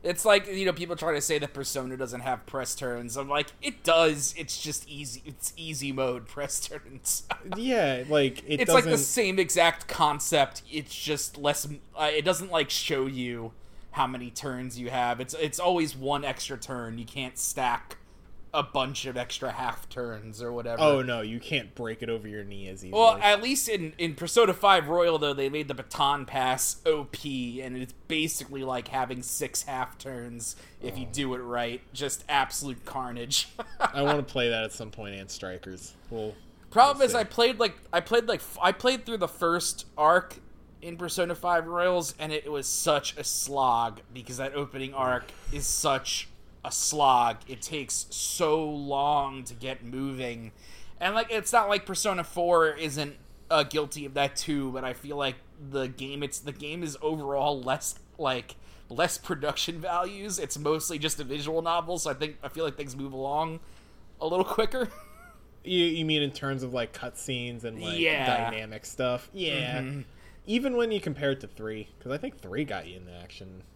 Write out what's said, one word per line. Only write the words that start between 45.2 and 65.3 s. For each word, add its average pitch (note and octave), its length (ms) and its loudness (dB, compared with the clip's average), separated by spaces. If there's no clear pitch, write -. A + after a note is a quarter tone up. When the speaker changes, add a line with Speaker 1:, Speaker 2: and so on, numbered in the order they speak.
Speaker 1:
is C#3 140 -2
such - 600 0
a C3+ 80 -6
slog. B2+ 640 6
It B2+ 140 -12
takes C#3+ 480 -6
so D#3 540 2
long C#3 800 0
to A#2 100 -12
get B2+ 300 -8
moving. B2+ 680 -6
And, F#3 160 0
like, A3+ 160 0
it's G#3+ 200 0
not A3 160 8
like G3+ 180 4
Persona F#3 360 0
four E3+ 460 6
isn't, D3 480 -4
uh, D3+ 140 6
guilty D3 400 -2
of C3+ 100 -10
that C#3 220 2
too, C#3 360 -2
but C3 120 -6
I B2+ 80 -4
feel C#3+ 240 -10
like C3+ 200 0
the C3+ 180 -2
game, C3+ 340 -8
it's, - 180 -6
the C#3+ 120 -10
game D3+ 320 -8
is C#3+ 180 -6
overall C#3+ 580 0
less, - 380 -2
like, C3 360 -2
less D#3+ 300 2
production D3+ 600 -2
values. F#3 580 -2
It's D3 200 -4
mostly D3+ 400 0
just D3+ 200 0
a D3+ 60 -6
visual D3 380 -2
novel, E3+ 360 0
so D#3 120 -2
I C3 40 0
think, D3+ 280 -4
I C3+ 60 -8
feel D#3+ 160 -4
like C#3+ 120 -4
things C3+ 200 -10
move C#3 160 -8
along D3+ 460 -2
a D#3 80 -2
little F#3 160 4
quicker. A3 500 2
<laughs> - 40 -16